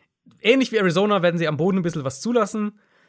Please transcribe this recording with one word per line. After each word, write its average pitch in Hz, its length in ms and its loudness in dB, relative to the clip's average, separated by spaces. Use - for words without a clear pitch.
ähnlich 254 320 2
wie 214 40 0
Arizona, 196 460 2
werden 175 160 2
sie 165 100 -2
am 151 80 -4
Boden 190 220 0
ein 185 40 -2
bisschen 160 220 -4
was - 160 -6
zulassen, 214 580 -2